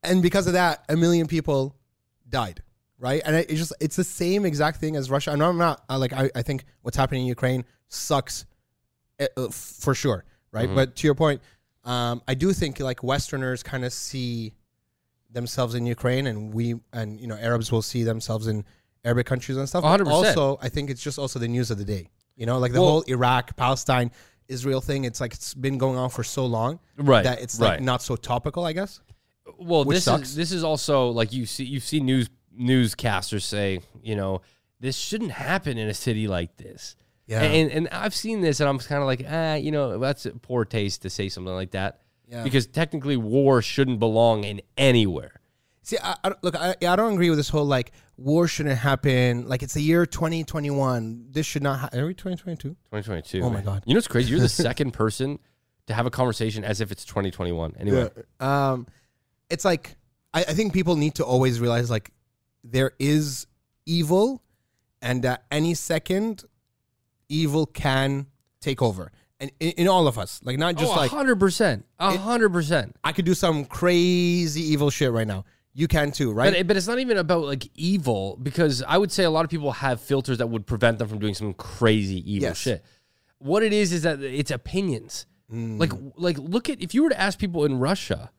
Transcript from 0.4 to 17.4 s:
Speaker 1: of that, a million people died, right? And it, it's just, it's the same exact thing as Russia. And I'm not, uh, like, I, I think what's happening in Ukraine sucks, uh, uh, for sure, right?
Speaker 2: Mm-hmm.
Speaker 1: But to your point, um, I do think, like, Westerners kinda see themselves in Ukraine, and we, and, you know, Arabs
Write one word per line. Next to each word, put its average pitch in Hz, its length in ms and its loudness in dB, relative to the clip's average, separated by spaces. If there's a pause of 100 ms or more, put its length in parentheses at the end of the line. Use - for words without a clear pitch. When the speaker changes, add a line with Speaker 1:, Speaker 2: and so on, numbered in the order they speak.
Speaker 1:
of 180 60 2
that, 175 360 2
a 160 60 2
million 165 320 4
people 139 480 -2 (520)
died, 117 340 -4 (360)
right? 135 280 0
And 156 100 2
it, 165 140 0
it's 156 100 0
just, 165 200 -4
it's 160 160 -2
the 185 80 2
same 190 420 0
exact 151 340 0
thing 156 160 -2
as 131 160 -4
Russia. 143 200 0
And 147 120 2
I'm 175 140 2
not, 170 320 2
uh, 131 100 0
like, 131 140 0
I, 135 220 0
I 120 60 -2
think 135 240 -4 (160)
what's - 160 -4
happening 131 240 2
in 127 60 0
Ukraine 127 360 0 (260)
sucks, - 560 -2 (760)
uh, 139 60 0 (120)
uh, 123 120 -4
for - 440 -4
sure, 110 320 -2 (260)
right? 110 140 -2
Speaker 2:
Mm-hmm. 95 100 -2
Speaker 1:
But 131 220 2
to 156 100 2
your 143 80 4
point, 143 260 2 (420)
um, 120 440 -2
I 131 60 -2
do 170 200 2
think, 151 260 -4
like, 131 240 -4
Westerners 131 600 -2
kinda 127 280 -6
see 120 640 -8 (760)
themselves 120 460 -4
in 120 100 -2
Ukraine, 127 420 0
and 107 260 -6
we, 117 220 -2 (180)
and, 107 260 -8
you 120 80 -12
know, 107 120 -8
Arabs 117 320 0